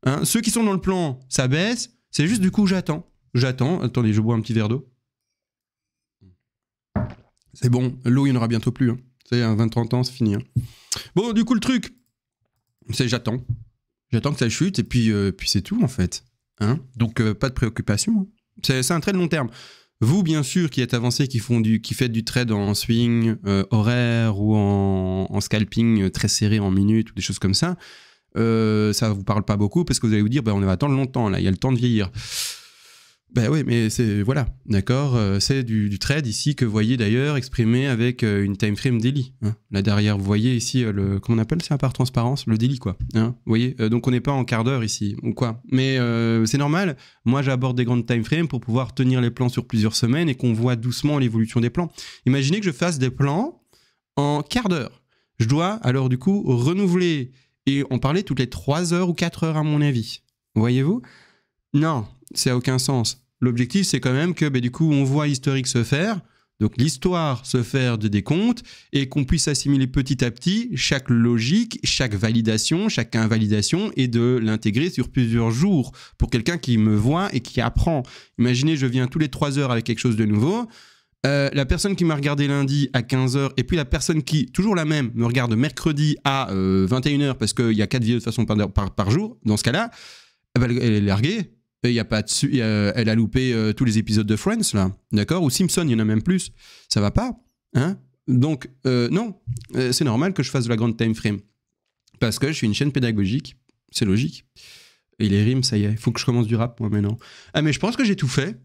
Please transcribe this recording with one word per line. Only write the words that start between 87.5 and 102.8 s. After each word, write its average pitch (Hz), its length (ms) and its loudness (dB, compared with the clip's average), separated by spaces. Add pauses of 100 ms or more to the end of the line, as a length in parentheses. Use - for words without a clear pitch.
qu'il 117 180 2
y 107 100 2
a 104 40 0
quatre 127 160 -2
vidéos 117 160 2
de 113 40 -6
façon 113 220 -2
par, 104 260 0
par, 98 240 -2
par 98 160 0
jour, 208 360 -2
dans 107 100 2
ce - 80 -4
cas-là, 208 260 0 (640)
eh 120 40 2
ben, 123 100 2
elle, 123 120 0
elle 120 100 2
est 104 80 2
larguée. 113 540 0 (280)
Et 123 120 2
y 117 40 0
a 110 60 -2
pas 110 160 -2
de 101 80 -6
su-, - 260 -2
y 127 60 4
a, 107 340 2
elle 113 140 0
a 110 60 2
loupé, 117 400 0
euh, 110 180 0
tous 127 140 0
les 107 100 2
épisodes 110 300 2
de 107 100 2
Friends, 214 380 -2
là, 95 200 0 (180)
d'accord ? 113 300 0
Ou 151 60 2
Simpson, 175 380 0
il 135 60 2
y - 20 4
en 113 40 2
a 110 60 2
même 107 180 2
plus. 180 300 -2 (380)
Ça 110 100 0
va 202 100 2
pas, 233 300 -2 (340)
hein ? 165 220 0 (320)
Donc, 135 400 2 (180)
euh, 123 220 2
non, 208 320 -2 (360)
euh, 127 140 0
c'est - 140 0
normal 143 300 0
que 156 80 -2
je - 80 -4
fasse 131 140 0
de 113 40 -4
la 117 80 0
grande 113 220 0
time 113 160 0
frame. 107 240 -2 (800)
Parce 110 200 -2
que 135 100 0
je 160 40 -2
suis 151 140 -2
une 104 80 2
chaîne 139 180 0